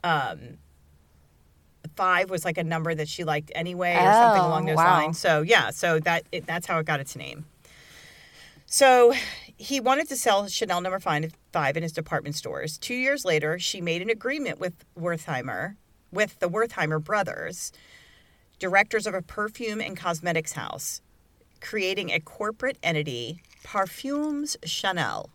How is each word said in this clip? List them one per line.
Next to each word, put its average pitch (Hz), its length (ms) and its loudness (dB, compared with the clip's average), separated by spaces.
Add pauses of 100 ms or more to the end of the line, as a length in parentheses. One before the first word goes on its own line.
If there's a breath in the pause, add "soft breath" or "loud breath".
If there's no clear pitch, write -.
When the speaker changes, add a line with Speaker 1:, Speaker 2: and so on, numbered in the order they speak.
Speaker 1:
um, 123 540 -2 (1400)
five 185 340 2
was, 175 140 -4
like, 170 120 -2
a 170 80 -2
number 160 300 -2
that 156 140 -4
she 175 160 -8
liked 151 300 -4
anyway 175 400 -2
or 185 180 6
something 220 300 8
Speaker 2:
Oh, 175 60 4
Speaker 1:
along 160 180 0
those 156 100 2
Speaker 2:
wow. 170 240 6
Speaker 1:
lines. 160 180 -2
So, 156 240 4
yeah, 156 280 6
so 165 300 0
that 170 300 0
it, 165 160 -8
that's 170 200 -6
how 170 120 0
it 156 80 -2
got 151 140 -2
its - 160 -12
name. 92 280 -12 (1200 loud breath)
So 254 460 8 (440 loud breath)
he 277 240 -4
wanted 269 300 2
to 269 60 -6
sell 202 320 2
Chanel 180 320 -2
number 185 200 -4
five, 160 320 -2 (200)
five 147 240 0
in 165 60 -4
his 165 100 -6
department 151 440 -6
stores. - 420 -8
Two - 160 -8
years 269 300 -2
later, 160 340 0
she 185 220 -6
made 170 220 -2
an 208 80 -6
agreement 247 500 -4
with 180 240 -8 (140)
Wertheimer, 160 760 -6 (380)
with 196 260 -2
the 180 100 -2
Wertheimer 170 540 -2
brothers, 175 720 -4 (840 soft breath)
directors 208 480 2
of 190 80 -4
a 180 80 -4
perfume 214 580 -6
and 190 160 -8
cosmetics 165 560 -4
house, - 500 -10 (580)
creating 190 520 -4
a - 80 0
corporate 226 600 -6
entity, 151 600 -4 (220)
Parfums 285 1000 -4
Chanel. 160 720 -4